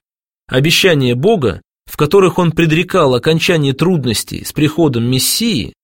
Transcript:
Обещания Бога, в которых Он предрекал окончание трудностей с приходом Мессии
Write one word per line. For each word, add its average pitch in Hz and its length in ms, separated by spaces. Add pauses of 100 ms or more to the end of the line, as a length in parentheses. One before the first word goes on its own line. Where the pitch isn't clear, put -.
(480)
Обещания 139 680
Бога, 143 460 (240)
в - 100
которых 175 420
Он 175 140
предрекал 165 640
окончание 156 580
трудностей 139 720
с - 100
приходом 147 520
Мессии 131 680 (100)